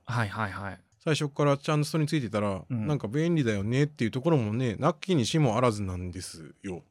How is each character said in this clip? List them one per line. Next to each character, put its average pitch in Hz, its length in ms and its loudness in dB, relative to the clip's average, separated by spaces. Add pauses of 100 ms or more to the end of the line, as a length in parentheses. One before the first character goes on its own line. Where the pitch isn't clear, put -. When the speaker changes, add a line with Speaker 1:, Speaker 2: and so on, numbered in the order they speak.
Speaker 1:
は 117 200 0
い - 20 -2
は 107 200 -4
い 95 40 -6
は 101 200 -8
い。 95 80 -14 (240)
Speaker 2:
最 160 120 0
初 147 140 -2
か 147 160 0
ら 143 120 4
チ 160 140 -4
ャ 151 60 2
ン 147 80 2
ス - 60 -6
ト 170 60 0
に 151 100 2
つ 165 80 0
い 147 60 2
て 110 80 -4
た 104 100 0
ら、 98 280 0
Speaker 1:
う 131 60 -6
ん。 113 140 -2
Speaker 2:
な 151 80 2
ん 131 40 0
か 110 80 -6
便 160 260 0
利 151 100 2
だ 110 100 2
よ 98 100 -2
ね 123 200 2
っ 147 40 2
て 123 180 -2
い - 20 2
う 104 40 -4
と 127 100 -4
こ 170 100 2
ろ 156 60 6
も 107 160 0
ね、 117 220 0
な 151 180 0
き - 220 -2
に 120 100 4
し 160 140 0
も 117 180 4
あ 123 40 2
ら 123 100 6
ず 104 100 -2
な 92 140 -4
ん 90 160 -6
で 92 100 -10
す 80 400 -16
よ。 90 300 -8